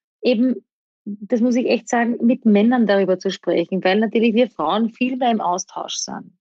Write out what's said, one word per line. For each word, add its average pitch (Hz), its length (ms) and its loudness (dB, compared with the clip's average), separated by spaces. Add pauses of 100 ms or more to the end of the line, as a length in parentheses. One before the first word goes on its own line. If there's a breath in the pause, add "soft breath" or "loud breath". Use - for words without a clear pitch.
(240)
eben, 240 420 0 (400)
das 208 340 -4
muss 240 160 2
ich 247 140 0
echt - 180 -2
sagen, 233 340 -2
mit 240 240 2
Männern 226 400 4
darüber 196 320 2
zu 190 140 -4
sprechen, 175 520 -2
weil 190 160 2
natürlich 226 340 2
wir 247 160 2
Frauen 190 400 -2
viel 254 260 -4
mehr 254 160 0
im 226 80 0
Austausch - 560 -6
sind. - 460 -12